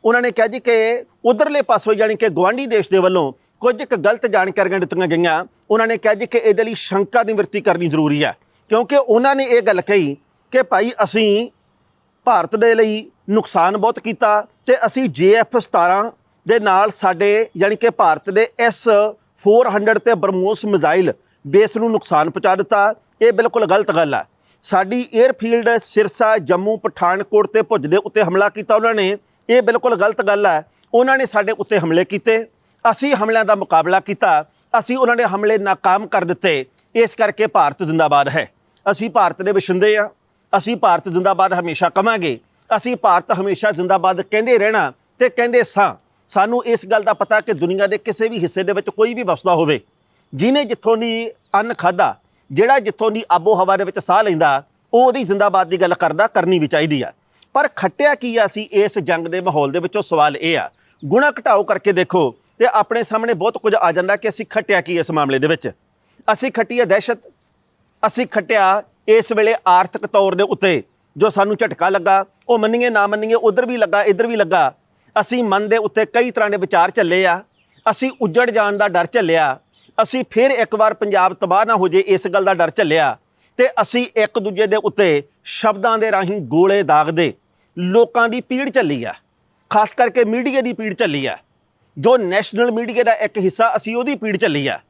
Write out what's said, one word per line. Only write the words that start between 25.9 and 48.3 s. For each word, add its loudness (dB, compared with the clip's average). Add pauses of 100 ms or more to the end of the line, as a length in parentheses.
ਜੰਮੂ, -2
ਪਠਾਨਕੋਟ 0
ਤੇ 0
ਭੁਜ -2
ਦੇ 2
ਉੱਤੇ -2
ਹਮਲਾ 2
ਕੀਤਾ -2
ਉਹਨਾਂ 2
ਨੇ, -2 (320)
ਇਹ 6
ਬਿਲਕੁਲ 0
ਗਲਤ -2
ਗੱਲ 0
ਹੈ। 0 (300)
ਉਹਨਾਂ 4
ਨੇ 0
ਸਾਡੇ -2
ਉੱਤੇ -2
ਹਮਲੇ 0
ਕੀਤੇ, -2 (400)
ਅਸੀਂ 0
ਹਮਲਿਆਂ 0
ਦਾ 2
ਮੁਕਾਬਲਾ 0
ਕੀਤਾ, 0 (280)
ਅਸੀਂ -2
ਉਹਨਾਂ 2
ਦੇ 0
ਹਮਲੇ 0
ਨਾਕਾਮ -2
ਕਰ -2
ਦਿੱਤੇ। -2 (420)
ਇਸ 0
ਕਰਕੇ -2
ਭਾਰਤ 0
ਜ਼ਿੰਦਾਬਾਦ 2
ਹੈ। -4 (380)
ਅਸੀਂ -2
ਭਾਰਤ 0
ਦੇ -2
ਵਸਿੰਦੇ 2
ਹਾਂ, -2 (460)
ਅਸੀਂ -2
ਭਾਰਤ 0
ਜ਼ਿੰਦਾਬਾਦ 0
ਹਮੇਸ਼ਾ -2
ਕਵਾਂਗੇ, -2 (320)
ਅਸੀਂ -2
ਭਾਰਤ 0
ਹਮੇਸ਼ਾ -2
ਜ਼ਿੰਦਾਬਾਦ 0
ਕਹਿੰਦੇ 0
ਰਹਿਣਾ 0 (280)
ਤੇ 2
ਕਹਿੰਦੇ 0
ਸਾਂ। 0 (380)
ਸਾਨੂੰ 0
ਇਸ -2
ਗੱਲ 0
ਦਾ 0
ਪਤਾ 0
ਕਿ -6
ਦੁਨੀਆ -2
ਦੇ -2
ਕਿਸੇ -4
ਵੀ -8